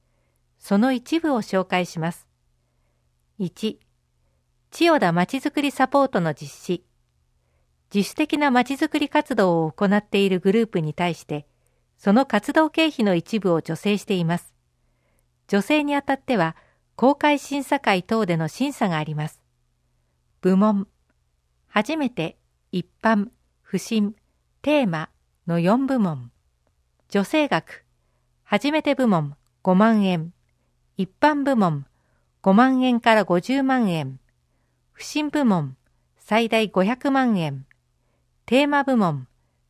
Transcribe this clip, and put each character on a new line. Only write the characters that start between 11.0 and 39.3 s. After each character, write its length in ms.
し 100
て、 220
そ 140
の 120
活 280
動 180
経 160
費 180
の 120
一 240
部 120
を 60
助 160
成 240
し 60
て 100
い 100
ま 140
す。 160
助 120
成 240
に 120
あ 60
た 120
っ 60
て 160
は、 200
公 220
開 220
審 260
査 160
会 220
等 240
で 100
の 120
審 240
査 160
が 80
あ 80
り 100
ま 140
す。 140
部 160
門。 300
初 300
め 140
て、 280
一 160
般、 260
不 180
審、 360
テ 200
ー 40
マ 220
の 120
四 280
部 120
門。 320
助 140
成 240
額。 360
初 260
め 120
て 120
部 140
門、 280
五 120
万 300
円。 280
一 140
般 220
部 140
門、 300
五 100
万 300
円 180
か 140
ら 100
五 160
十 220
万 280
円。 300
不 100
審 280
部 140
門、 320
最 300
大 200
五 160
百 260
万 280
円。 280
テ 200
ー 40
マ 160
部 120
門、 300